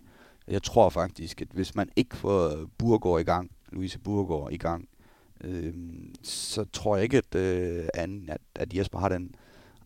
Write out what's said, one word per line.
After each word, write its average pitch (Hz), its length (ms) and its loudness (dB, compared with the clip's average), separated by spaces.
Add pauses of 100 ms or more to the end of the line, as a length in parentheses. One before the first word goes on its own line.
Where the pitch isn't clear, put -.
(480)
Jeg 98 160 -2
tror 107 260 6
faktisk, 85 520 -4
at - 120 -6
hvis 92 220 -4
man 101 200 0
ikke 120 200 2
får 87 400 2 (220)
Burgård 110 440 4
i - 20 -4
gang, 87 280 0 (200)
Louise 92 280 -4
Burgård 87 520 -2
i 85 60 -4
gang, 85 320 -4 (540)
øh, 85 300 -6 (500)
så - 500 -4
tror 104 220 2
jeg 95 80 4
ikke, 135 140 4
at, - 180 2
øh, 90 480 0 (100)
an-, 87 360 -4
at, 76 120 -6 (140)
at - 200 -4
Jesper 95 240 -2
har 95 100 2
den 90 260 -2 (500)